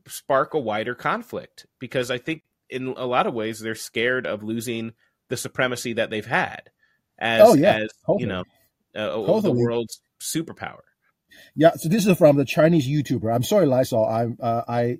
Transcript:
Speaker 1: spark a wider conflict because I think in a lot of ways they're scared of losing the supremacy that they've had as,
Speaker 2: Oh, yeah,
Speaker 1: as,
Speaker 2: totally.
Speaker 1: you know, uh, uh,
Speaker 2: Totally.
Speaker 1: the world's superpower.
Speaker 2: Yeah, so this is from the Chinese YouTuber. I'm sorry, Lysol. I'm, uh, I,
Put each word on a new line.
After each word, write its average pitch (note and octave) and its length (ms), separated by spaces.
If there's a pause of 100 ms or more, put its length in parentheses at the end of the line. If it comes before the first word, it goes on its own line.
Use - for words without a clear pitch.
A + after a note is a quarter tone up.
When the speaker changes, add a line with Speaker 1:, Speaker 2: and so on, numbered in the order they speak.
Speaker 1:
spark - 460
a D#3 60
wider A2 360
conflict - 720 (140)
because B2+ 320
I B2 60
think D#3+ 260 (260)
in C3 180 (100)
a B2+ 80
lot B2+ 220
of D#3+ 60
ways A2 260
they're A2 160
scared B2 520
of G#2 160
losing A2+ 500 (360)
the B2 80
supremacy B2 560
that G#2+ 160
they've G#2+ 160
had C#3 440 (480)
as, A2+ 240
Speaker 2:
Oh, - 140
yeah, D3 220
Speaker 1:
as, G#2+ 120 (160)
Speaker 2:
totally. F#3+ 160
Speaker 1:
you A#2 60
know, F#2 160 (520)
uh, - 40
uh, G#2 280
Speaker 2:
Totally. G3 260
Speaker 1:
the A#2+ 120
world's A#2 360 (200)
superpower. - 600 (720)
Speaker 2:
Yeah, D#3 200
so D#3+ 140
this G3 160
is F#3 120
from D3 200
the C#3 80
Chinese D#3+ 420
YouTuber. C3 460
I'm B2 100
sorry, G3+ 220
Lysol. B2+ 400
I'm, A#2 360
uh, A#2 260
I, A#2+ 320